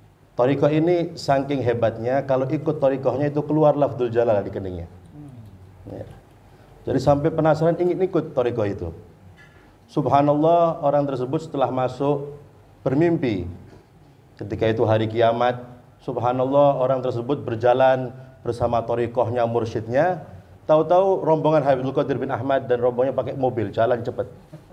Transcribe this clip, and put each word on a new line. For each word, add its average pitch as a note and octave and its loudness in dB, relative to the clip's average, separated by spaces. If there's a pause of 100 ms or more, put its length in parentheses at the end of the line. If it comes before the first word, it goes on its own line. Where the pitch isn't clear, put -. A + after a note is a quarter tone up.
(340)
Thariqah C#3 2
ini E3+ 0
saking C#3 -2
hebatnya, A#2 0
kalau C3 0
ikut D#3 -4
thariqahnya C3+ 0
itu C#3+ -4
keluar D3+ 2
lafdzul B2 -2
jalalah A2+ 2
di G2 -6
keningnya. F2+ -8 (960)
Ya. - -14 (800)
Jadi C3 2
sampai C#3+ 2
penasaran D#3+ 2
ingin F3 0
ikut D#3+ -2
thariqah A#2+ 0
itu. F#2 -6 (960)
Subhanallah, D3 2
orang C#3+ 2
tersebut C3+ -4
setelah C3+ -2
masuk C#3 -2 (480)
bermimpi. C3 0 (960)
Ketika A2 -4
itu A2 -2
hari A2 2
kiamat, A#2 2 (400)
subhanallah, C3 2
orang B2+ 0
tersebut A#2+ -4
berjalan B2 2 (320)
bersama A#2+ -2
thariqahnya, A#2 0
mursyidnya. A#2+ -2 (400)
Tahu-tahu F3 4
rombongan D#3 2
Habibul C3 0
Qadir C3+ 0
bin B2+ -4
Ahmad B2+ -2
dan A#2+ 0
rombongannya B2 0
pakai C3 -4
mobil, A2+ -2
jalan A#2 0
cepat. G#2+ -6 (480)